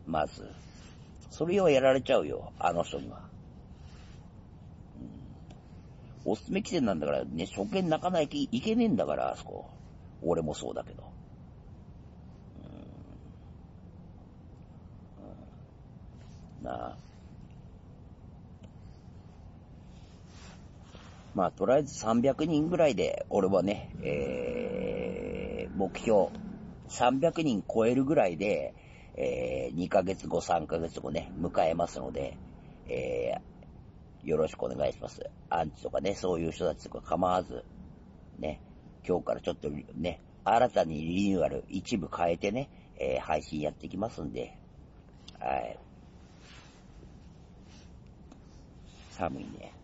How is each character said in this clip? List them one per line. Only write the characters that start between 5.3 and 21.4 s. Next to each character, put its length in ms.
う 20
ん。 40
お 20
す 120
す 60
め 80
規 100
制 100
な 120
ん 60
だ 80
か 60
ら 120
ね、 220
初 260
見 160
泣 140
か 80
な 100
い 60
と 100
い 120
け 140
ね 100
え 40
ん 80
だ 100
か 80
ら、 180
あ 40
そ 80
こ。 260
俺 140
も 140
そ 160
う 40
だ 100
け 100
ど。 80
う 0
ん。 0
う 0
ん。 20
な 280
あ。 40
ま 120